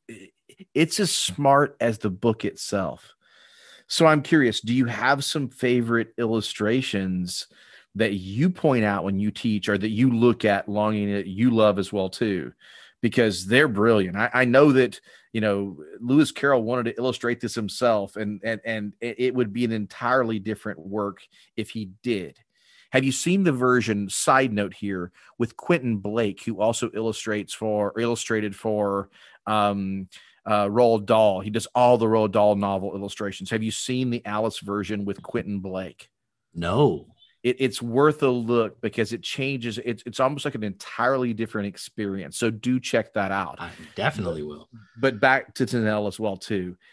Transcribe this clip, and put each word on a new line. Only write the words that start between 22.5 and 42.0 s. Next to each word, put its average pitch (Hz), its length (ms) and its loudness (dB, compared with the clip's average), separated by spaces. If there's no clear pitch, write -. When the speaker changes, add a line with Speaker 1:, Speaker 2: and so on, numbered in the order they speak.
Speaker 1:
Have 131 120 4
you 131 80 2
seen 185 320 2
the 160 80 4
version, 113 560 2
side 131 460 2
note 101 180 -2
here, 92 400 -6
with 117 180 -2
Quentin 123 420 0
Blake, 104 460 -2
who 101 160 -4
also 113 340 0
illustrates 107 580 -4
for, 107 380 -2
or 113 100 -6
illustrated 110 560 -2
for, 101 540 -2
um, 101 600 0
uh, 104 200 2
Roald 113 380 4
Dahl? 107 360 4
He 104 100 -8
does 107 240 -4
all 123 240 6
the 113 80 2
Roald 107 260 2
Dahl 104 220 6
novel 98 400 -2
illustrations. 98 560 -8
Have 110 120 -2
you 110 100 -2
seen 127 360 -4
the 120 160 -4
Alice 107 360 -2
version 101 440 -4
with 98 180 -8
Quentin 101 360 -6
Blake? 92 500 -10
Speaker 2:
No. 90 540 0
Speaker 1:
It, 143 160 0
it's 131 240 -2
worth 143 400 2
a 135 80 4
look 117 500 0
because 110 320 -4
it 113 100 -8
changes. 127 540 -6
It's, 117 300 -8
it's 123 120 -12
almost 139 280 0
like - 80 -6
an 107 100 -6
entirely 120 720 -2
different 107 340 -4
experience. 98 680 -8